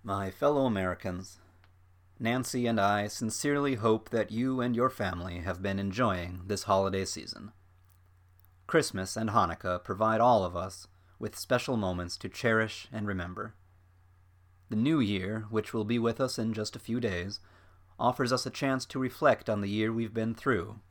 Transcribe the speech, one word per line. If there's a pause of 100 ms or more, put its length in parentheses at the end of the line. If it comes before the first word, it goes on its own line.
My
fellow
Americans, (800)
Nancy
and
I
sincerely
hope
that
you
and
your
family
have
been
enjoying
this
holiday
season. (1120)
Christmas
and
Hanukkah
provide
all
of
us (300)
with
special
moments
to
cherish
and
remember. (1120)
The
new
year,
which
will
be
with
us
in
just
a
few
days, (580)
offers
us
a
chance
to
reflect
on
the
year
we've
been
through